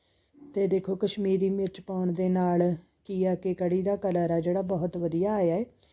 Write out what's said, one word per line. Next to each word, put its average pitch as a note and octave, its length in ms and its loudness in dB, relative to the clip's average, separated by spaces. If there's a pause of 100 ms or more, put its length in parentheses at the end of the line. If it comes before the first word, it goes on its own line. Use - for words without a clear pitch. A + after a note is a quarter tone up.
(540)
ਤੇ G3 120 0
ਦੇਖੋ F#3+ 300 0
ਕਸ਼ਮੀਰੀ F#3+ 540 0
ਮਿਰਚ G3 300 -4
ਪਾਉਣ F#3 320 -2
ਦੇ F#3 160 0
ਨਾਲ F3+ 480 2 (280)
ਕੀ F#3 200 -2
ਆ F#3 100 2
ਕਿ F3+ 200 -4
ਕੜੀ F3+ 280 0
ਦਾ G3+ 140 0
ਕਲਰ F3 340 0
ਆ E3+ 100 2
ਜਿਹੜਾ F3+ 220 0
ਬਹੁਤ F3+ 340 -2
ਵਧੀਆ F3 380 0
ਆਇਆ F3 200 2
ਹੈ। A3 100 -2 (280)